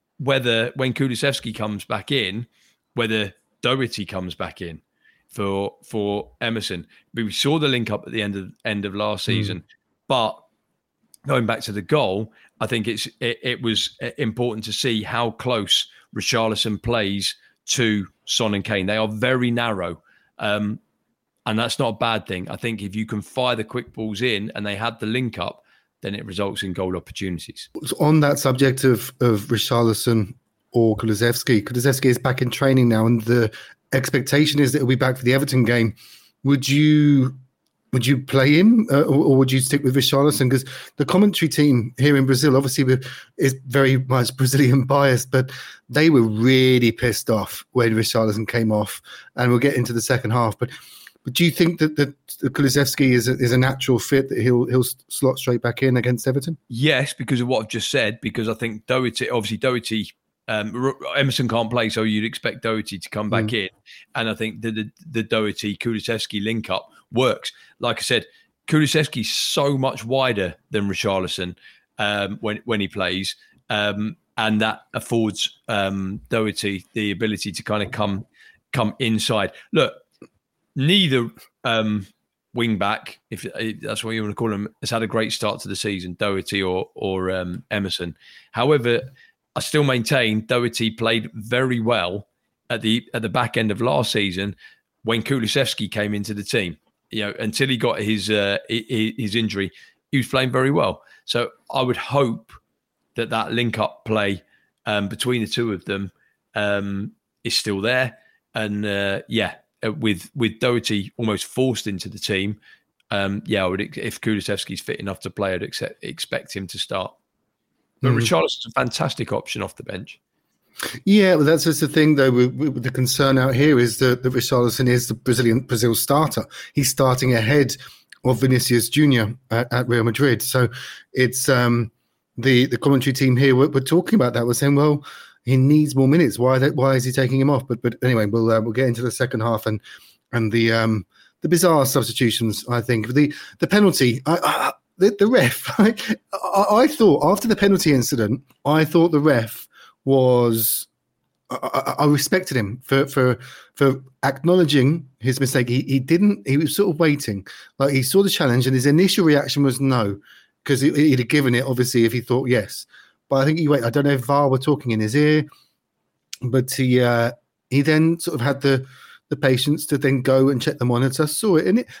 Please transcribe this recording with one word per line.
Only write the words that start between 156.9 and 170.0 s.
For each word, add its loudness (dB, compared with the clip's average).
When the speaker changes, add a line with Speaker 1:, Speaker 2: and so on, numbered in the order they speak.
Speaker 2:
of -6
waiting. 0
Like, 2
he 2
saw 4
the 0
challenge 2
and 2
his 0
initial 4
reaction 2
was 2
no, 0
'cause 0
he, 4
he'd 4
have -4
given 2
it, 0
obviously, 2
if 2
he -4
thought -2
yes. -2
But 0
I 4
think 2
he 0
wait. 2
I -2
don't 2
know 2
if 0
var 2
were 2
talking 0
in 0
his -2
ear, 4
but 0
he, 2
uh, 2
he 2
then 2
sort -6
of -4
had 0
the, 0
the -2
patience 0
to -2
then 0